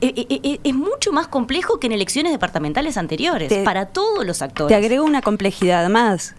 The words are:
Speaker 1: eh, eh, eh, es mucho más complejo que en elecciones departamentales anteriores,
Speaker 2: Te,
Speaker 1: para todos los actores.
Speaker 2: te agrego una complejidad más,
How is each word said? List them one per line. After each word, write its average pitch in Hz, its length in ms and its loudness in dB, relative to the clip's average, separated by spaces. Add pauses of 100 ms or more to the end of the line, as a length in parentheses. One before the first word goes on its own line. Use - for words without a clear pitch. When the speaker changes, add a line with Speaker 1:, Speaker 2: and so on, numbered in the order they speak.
Speaker 1:
eh, 254 160 2
eh, 254 260 -2
eh, 285 220 -2
es 277 100 0
mucho 392 380 -2
más 262 160 0
complejo 285 500 -2
que - 80 -2
en 226 60 0
elecciones 254 400 0
departamentales 180 640 -2
anteriores, 170 520 -2
Speaker 2:
Te, 196 140 2
Speaker 1:
para 196 240 0
todos 392 400 -2
los 175 160 -4
actores. 143 260 -2
Speaker 2:
te 220 60 8
agrego 226 300 4
una 294 180 2
complejidad 185 680 2
más, 214 480 2